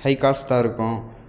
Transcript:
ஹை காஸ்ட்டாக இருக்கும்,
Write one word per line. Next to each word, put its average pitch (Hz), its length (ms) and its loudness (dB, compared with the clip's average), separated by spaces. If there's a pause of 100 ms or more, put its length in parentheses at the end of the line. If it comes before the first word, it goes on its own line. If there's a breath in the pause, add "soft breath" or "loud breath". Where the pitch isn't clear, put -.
ஹை 135 140 2
காஸ்ட்டாக 135 480 2
இருக்கும், 113 340 -2 (320 loud breath)